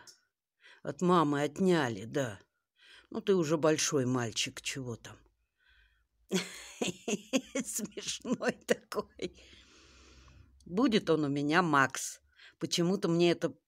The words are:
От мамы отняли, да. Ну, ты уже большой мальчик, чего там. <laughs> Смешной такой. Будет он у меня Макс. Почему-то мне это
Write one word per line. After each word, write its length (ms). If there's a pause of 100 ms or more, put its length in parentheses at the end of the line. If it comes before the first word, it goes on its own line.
(840)
От 200
мамы 400
отняли, 600
да. 360 (720)
Ну, 100
ты 140
уже 220
большой 500
мальчик, 560
чего 340
там. 220 (1120)
<laughs> 80 (1300)
Смешной 880 (140)
такой. 680 (1300)
Будет 460
он 140
у 40
меня 340
Макс. 580 (380)
Почему-то 500
мне 240
это 180 (180)